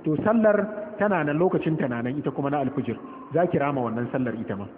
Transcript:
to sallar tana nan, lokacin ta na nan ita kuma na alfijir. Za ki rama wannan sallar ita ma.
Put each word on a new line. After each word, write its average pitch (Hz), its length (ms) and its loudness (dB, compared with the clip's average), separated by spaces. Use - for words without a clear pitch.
to 156 200 0
sallar 214 440 4
tana 196 240 2
nan, 147 160 0
lokacin 170 400 2
ta 151 80 0
na 117 140 -2
nan 127 160 -2
ita 143 140 -2
kuma 139 180 -2
na 147 100 0
alfijir. 123 380 -2
Za 170 140 4
ki 175 100 0
rama 143 240 2
wannan 117 300 -2
sallar 127 240 -2
ita 110 200 -6
ma. 98 120 -8